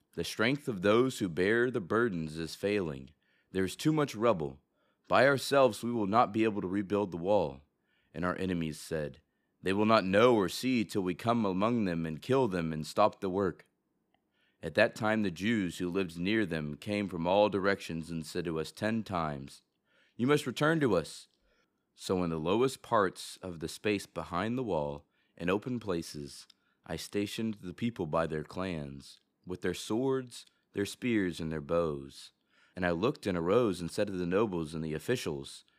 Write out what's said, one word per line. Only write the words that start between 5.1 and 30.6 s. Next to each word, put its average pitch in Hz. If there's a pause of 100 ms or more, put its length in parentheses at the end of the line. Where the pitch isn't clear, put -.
ourselves 135
we 113
will 113
not 107
be 110
able 104
to 92
rebuild 101
the 87
wall." 85 (500)
And 80
our 90
enemies 85
said, 76 (400)
"They 92
will 104
not 110
know 107
or 95
see 123
till 104
we 90
come 117
among 104
them 82
and 78
kill 131
them 85
and 78
stop 104
the 98
work." 92 (960)
At 82
that 113
time 110
the 98
Jews 92
who 87
lived 87
near 101
them 78
came 104
from 87
all 101
directions 90
and 82
said 85
to 80
us 78
ten 110
times, 78 (540)
"You 117
must 143
return 151
to 117
us." - (680)
So 92
in 85
the 80
lowest 110
parts -
of 90
the 80
space 104
behind 90
the 131
wall, 73 (300)
in 85
open 113
places, 82 (360)
I 82
stationed 104
the 90
people 117
by 82
their 78
clans, 73 (260)
with 90
their 90
swords, 127 (260)